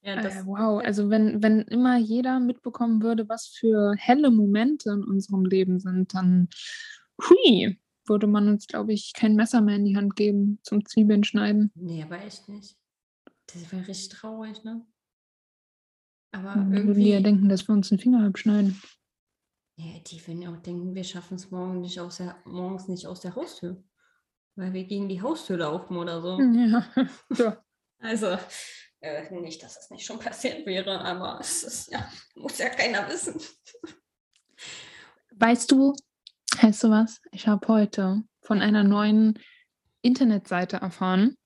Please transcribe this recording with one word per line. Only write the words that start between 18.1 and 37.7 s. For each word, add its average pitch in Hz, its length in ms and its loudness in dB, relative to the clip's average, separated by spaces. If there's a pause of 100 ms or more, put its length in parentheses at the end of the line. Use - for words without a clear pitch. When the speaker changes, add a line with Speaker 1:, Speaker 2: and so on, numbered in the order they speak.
Speaker 2:
abschneiden. 202 560 0 (960)
Speaker 1:
Ja, 165 320 -16
die 165 180 -20
würden 170 160 -12
ja 175 100 -12
auch 165 100 -16
denken, 180 340 -10
wir 185 80 -8
schaffen 180 320 -12
es - 160 -14
morgen 185 300 -6
nicht 180 180 -12
aus 175 180 -14
der, 175 280 -12
morgens 185 420 -10
nicht 180 180 -10
aus 180 140 -14
der 180 160 -12
Haustür. 185 480 -12 (720)
Weil 185 180 -8
wir 185 120 -8
gegen 196 240 -8
die 185 120 -8
Haustür 277 360 -6
laufen 170 400 -6
oder 170 240 -8
so. 180 180 -6
Speaker 2:
Ja, 240 560 2
<laughs> 262 140 0 (200)
so. 226 220 0 (480)
Speaker 1:
Also, 214 380 -4 (640)
äh, 151 280 -12 (120)
nicht, 160 200 -14
dass - 160 -20
es - 120 -20
nicht - 160 -18
schon 220 140 -14
passiert - 460 -10
wäre, 190 360 -6
aber 185 400 -10
es - 220 -8
ist - 280 -14
ja, - 180 -10 (260)
muss - 240 -12
ja 262 100 -4
keiner - 400 -4
wissen. 339 260 -8 (2000)
Speaker 2:
Weißt 233 400 2
du, 277 220 4 (680)
weißt 214 220 6
du 226 80 4
was? 220 280 2 (120)
Ich - 180 -6
hab 208 180 0
heute 208 560 0 (180)